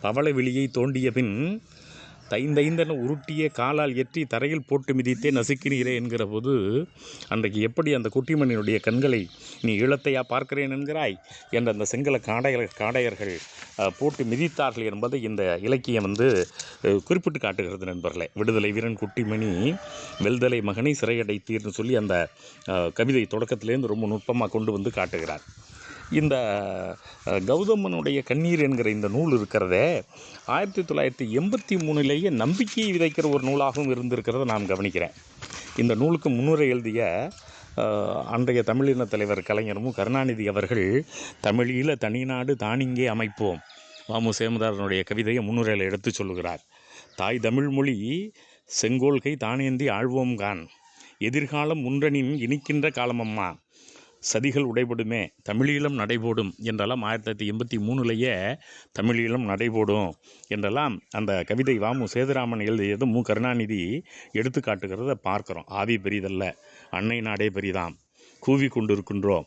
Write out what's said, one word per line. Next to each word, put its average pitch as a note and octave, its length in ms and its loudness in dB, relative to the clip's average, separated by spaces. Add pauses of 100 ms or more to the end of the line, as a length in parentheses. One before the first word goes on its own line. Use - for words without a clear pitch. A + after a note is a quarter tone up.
பவள C#3 300 2
வெளியை C3 340 0
தோண்டிய B2+ 440 0
பின் C3 500 0 (680)
தைந்தைந்தென D3+ 640 2
உருட்டிய D3 560 -2
காலால் C#3 440 0
எற்றி C#3 300 -2
தரையில் C3+ 420 -2
போட்டு C#3 260 0
மிதித்தே B2+ 380 2
நசுக்கினீரே" B2+ 640 0
என்கிற A#2 300 -2
போது, A2+ 600 0 (420)
அன்றைக்கு G#2+ 340 0
எப்படி D3 320 2
அந்த A2+ 200 0
குட்டிமணியினுடைய B2 680 2
கண்களை, A#2 500 2 (320)
"நீ A2 160 2
ஈழத்தையா C3 420 2
பார்க்கிறேன் C3+ 520 -4
என்கிறாய்?" C#3+ 440 -4 (340)
என்ற A#2 220 2
அந்த G#2 140 -2
சிங்கள C3+ 320 0
காடையர்-, A#2+ 600 0
காடையர்கள், G#2+ 580 -2 (440)
அ, G2 100 4 (100)
போட்டு C#3+ 240 0
மிதித்தார்கள் A#2 680 0
என்பதை A#2+ 280 -2
இந்த G2+ 400 0
இலக்கியம் A#2+ 420 0
வந்து, G2+ 440 4 (380)
அ, G2 200 4
குறிப்பிட்டு E3 340 0
காட்டுகிறது F#2+ 460 -4
நண்பர்களே. E2+ 480 -4
"விடுதலை G#2+ 380 2
வீரன் A2+ 260 -2
குட்டிமணி G#2+ 800 0 (440)
வெல்தலை A#2+ 420 2
மகனை A2 400 0
சிறையடைத்தீர்னு" A2 680 -2
சொல்லி A2 280 -2
அந்த, F#2+ 340 2 (400)
அ, F2 200 0
கவிதை A#2+ 400 2
தொடக்கத்திலேருந்து A2+ 580 -2
ரொம்ப A2 200 -2
நுட்பமா G#2+ 400 0
கொண்டு A2 240 -2
வந்து G2+ 200 -2
காட்டுகிறார். E2 500 -4 (680)
இந்த, D3+ 240 2 (920)
அ, G2 120 0
கௌதமனுடைய E3 840 0
கண்ணீர் D#3+ 380 2
என்கிற B2 280 2
இந்த G#2+ 180 -2
நூல் C3+ 280 2
இருக்கிறதே, G#2+ 680 2 (420)
ஆயிரத்தி F#3+ 360 -2
தொள்ளாயிரத்தி C#3+ 460 -2
எண்பத்தி F#3+ 480 0
மூணுலேயே D3+ 540 2
நம்பிக்கையை F3+ 680 2
விதைக்கிற D#3 320 2
ஒரு C3 180 2
நூலாகவும் C#3 420 0
இருந்திருக்கிறத B2 560 0
நாம் G#2+ 220 0
கவனிக்கிறேன். F#2 440 0 (680)
இந்த A#2 180 4
நூலுக்கு D#3 340 2
முன்னுரை C#3+ 400 4
எழுதிய, A2+ 600 -2 (460)
அ, A#2 60 0 (400)
அன்றைய A#2+ 380 2
தமிழின B2+ 440 2
தலைவர் G#2 360 0
கலைஞர் G#2 380 -2
மு B2 120 -4
கருணாநிதி A2+ 560 0
அவர்கள், G2+ 580 2 (380)
"தமிழீழ B2 540 2
தனிநாடு B2+ 580 -2
தானிங்கே B2+ 500 0
அமைப்போம்" G#2+ 540 -2 (480)
வ A2 120 0
மு A2+ 100 2 (100)
சேமதாரனுடைய G#2 640 0
கவிதையை A2 400 0
முன்னுரையில் G#2+ 420 0
எடுத்து G2 260 -2
சொல்லுகிறார். F2+ 500 -6 (540)
"தாய் A2+ 240 -2
தமிழ் B2 300 2
மொழி C#3 600 -2 (500)
செங்கோல்கை C3 580 2
தானேந்தி C3 520 0
ஆழ்வோம் B2 440 0
கான், G2 320 -4 (500)
எதிர்காலம் D3 600 0
உன்றனின் C#3 600 2
இனிக்கின்ற C#3+ 500 0
காலமம்மா, A2+ 680 -2 (800)
சதிகள் C3 420 2
உடைபடுமே, A#2 520 0 (220)
தமிழீழம் C#3+ 440 2
நடைபோடும்" A2+ 640 0
என்றெல்லாம் A2 440 -2
ஆயிரத்தி G#2+ 300 -4
தொள்ளாயிரத்தி G#2 220 -4
எண்பத்தி A#2+ 240 -4
மூணுலேயே A2+ 800 0 (440)
"தமிழீழம் A#2 440 2
நடைபோடும்" G#2 640 2 (360)
என்றெல்லாம் G#2 520 -2 (100)
அந்த G2+ 340 -2
கவிதை B2 360 2
வ G#2+ 140 0
மு C3 100 -2 (100)
சேதுராமன் B2 520 0
எழுதியது G#2 400 2
மு A#2+ 160 2
கருணாநிதி A2 840 0 (280)
எடுத்து B2 280 0
காட்டுகிறத G#2 540 -2
பார்க்கிறோம். F#2+ 540 -4
"ஆவி G2+ 280 0
பெரிதல்ல, G2 580 -2 (360)
அன்னை A2 320 -2
நாடே G#2+ 280 0
பெரிதாம், F#2 460 -4 (440)
கூவி C#3 260 4
கொண்டிருக்கின்றோம் G2+ 800 0